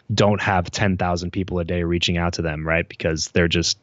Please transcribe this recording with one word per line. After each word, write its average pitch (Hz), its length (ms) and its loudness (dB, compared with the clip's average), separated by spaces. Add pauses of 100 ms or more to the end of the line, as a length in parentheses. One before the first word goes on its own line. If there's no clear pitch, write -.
(120)
don't 104 300 4
have 92 300 0
ten 95 260 0
thousand 90 320 -2
people 90 300 -4
a 85 40 -2
day 87 200 -2
reaching 85 340 0
out 85 160 0
to - 80 -6
them, 78 260 -4
right? 82 220 0
Because 80 380 -2
they're 87 200 2
just 82 360 0